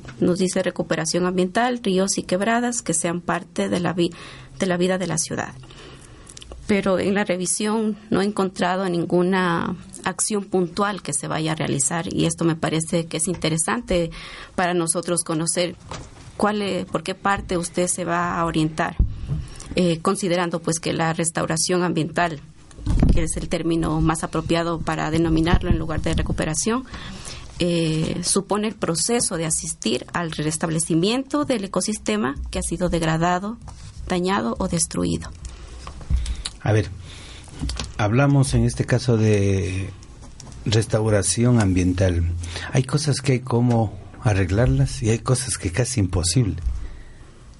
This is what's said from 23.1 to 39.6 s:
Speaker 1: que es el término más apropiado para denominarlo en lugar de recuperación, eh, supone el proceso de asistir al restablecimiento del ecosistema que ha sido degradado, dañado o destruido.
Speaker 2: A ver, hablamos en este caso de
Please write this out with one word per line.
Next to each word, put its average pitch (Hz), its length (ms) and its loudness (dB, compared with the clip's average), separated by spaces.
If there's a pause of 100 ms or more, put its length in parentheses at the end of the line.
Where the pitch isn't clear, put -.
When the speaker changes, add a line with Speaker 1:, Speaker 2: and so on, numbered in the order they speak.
Speaker 1:
que 165 100 6
es 156 140 -2
el 165 120 -6
término 165 520 0
más 160 220 2
apropiado 165 560 0
para 156 320 -2
denominarlo 165 580 4
en 170 80 4
lugar 156 240 -2
de 160 140 0
recuperación, 170 720 0 (760)
eh, 165 640 0
supone 202 460 0
el 214 60 -8
proceso 208 600 -2
de 165 80 -2
asistir - 640 -4
al 170 200 -4
restablecimiento 170 1120 0
del 233 200 0
ecosistema 214 720 -2 (140)
que 185 100 -4
ha 180 40 -2
sido 175 260 -2
degradado, 175 680 0 (500)
dañado 190 500 0
o 190 100 -2
destruido. 170 600 -2 (1300)
Speaker 2:
A 107 100 2
ver, 107 180 2 (1080)
hablamos 135 580 4
en 117 80 6
este 120 220 2
caso 120 320 4
de 98 720 2 (760)